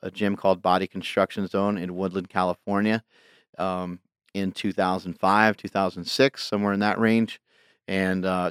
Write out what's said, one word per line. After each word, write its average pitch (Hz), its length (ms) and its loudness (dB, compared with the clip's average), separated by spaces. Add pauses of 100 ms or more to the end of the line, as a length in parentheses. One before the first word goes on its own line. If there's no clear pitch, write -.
a 92 80 -10
gym 101 260 -2
called 95 260 2
Body 92 240 2
Construction 95 600 -2
Zone 101 320 0
in 90 180 -6
Woodland, 92 320 -4
California, 101 760 0 (560)
um, 90 420 -6 (340)
in 98 180 -2
two 101 200 -4
thousand 92 460 -2
five, 104 380 4
two - 120 -12
thousand 92 360 -2
six, - 400 2
somewhere 101 280 0
in 98 80 0
that 104 200 2
range. 113 400 2 (480)
And, 95 380 0
uh, 90 240 0